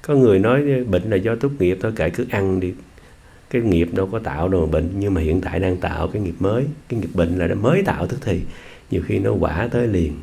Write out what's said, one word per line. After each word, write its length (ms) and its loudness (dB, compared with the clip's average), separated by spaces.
Có 140 0
người 240 8
nói 440 2
bệnh 260 0
là 80 2
do 180 0
túc 260 -2
nghiệp 200 2
thôi, 140 -2
kệ 140 0
cứ 200 -4
ăn 300 0
đi. 140 -4
Cái 120 0
nghiệp 320 2
đâu 180 -2
có 80 -4
tạo 300 -2
đâu 160 2
mà 60 -2
bệnh, 180 0
nhưng 140 0
mà 80 0
hiện 200 2
tại 180 -4
đang 180 0
tạo 300 -4
cái 140 -4
nghiệp 180 -4
mới. 260 0
Cái 100 -4
nghiệp 140 -6
bệnh 240 0
là 100 0
nó 80 0
mới 280 2
tạo 240 -2
tức 140 -4
thì. 200 -2
Nhiều 140 0
khi 140 0
nó 140 0
quả 380 0
tới 160 2
liền. 360 0